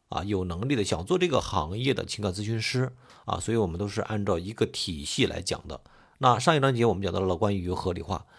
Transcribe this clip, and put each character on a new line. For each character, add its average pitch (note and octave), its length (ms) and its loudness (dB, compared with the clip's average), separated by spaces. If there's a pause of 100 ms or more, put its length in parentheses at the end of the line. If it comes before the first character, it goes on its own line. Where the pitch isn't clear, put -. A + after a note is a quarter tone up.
啊， - 160 -4
有 G2 220 0
能 F2+ 240 -4
力 C#3+ 80 2
的， G2+ 80 2
想 F2+ 200 -2
做 F3+ 120 2
这 F3+ 100 2
个 B2+ 140 2
行 F2 360 -2
业 B2+ 160 2
的 - 120 -2
情 - 180 -8
感 F#2+ 100 0
咨 G#2 120 -4
询 A2 160 -2
师， B2+ 320 0 (320)
啊， F2 160 -2
所 A2 120 -2
以 A#2 40 4
我 G#2 100 4
们 E2+ 100 -4
都 G2+ 120 -2
是 G#2 100 -6
按 G#2 260 -2
照 F#2+ 140 2
一 F#2+ 140 -8
个 A2+ 120 0
体 D#2 380 -6
系 A2+ 220 0
来 - 160 -2
讲 - 260 -6
的。 - 140 -10 (420)
那 A#2+ 140 6
上 D#3 180 4
一 D3 40 4
章 C3+ 160 4
节 A#2 100 4
我 A2 80 6
们 F#2 80 -4
讲 F#2 100 -2
到 F#2 80 -2
了 F#2 160 2
关 G2+ 220 2
于 F2 140 -2
合 F2+ 220 -2
理 E2+ 60 -6
化， E2 280 -6 (120)